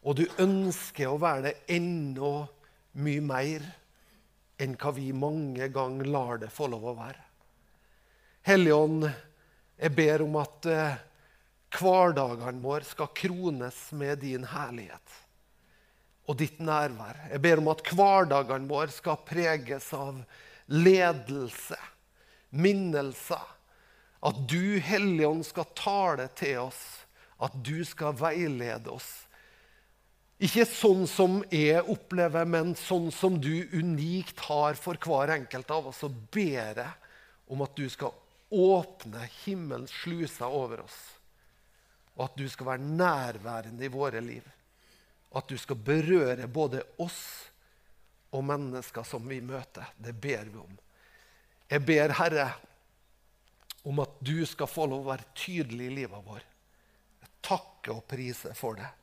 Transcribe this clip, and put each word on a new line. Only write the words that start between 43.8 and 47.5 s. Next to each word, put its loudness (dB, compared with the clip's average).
i -8
våre -4
liv, -12
og -4
at -16
du -8
skal -8
berøre 2
både -2
oss -8